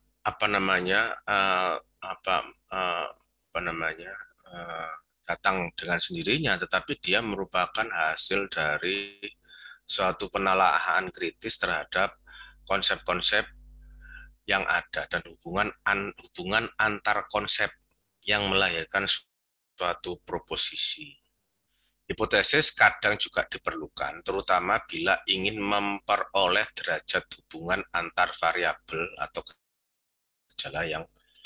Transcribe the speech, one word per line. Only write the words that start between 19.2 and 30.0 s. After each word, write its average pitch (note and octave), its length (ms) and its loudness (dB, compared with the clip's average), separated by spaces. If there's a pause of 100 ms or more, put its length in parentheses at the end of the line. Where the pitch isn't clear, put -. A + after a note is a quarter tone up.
proposisi. - 880 -4 (920)
Hipotesis - 640 2
kadang G#2 480 4
juga - 240 -2
diperlukan, D#2+ 800 -8
terutama F#2+ 640 2
bila F2 400 0
ingin G2 320 0
memperoleh G2+ 1120 2
derajat - 640 -4
hubungan F2 560 -4
antar F2 400 0
variabel E2 880 -2
atau D2+ 240 -6 (1120)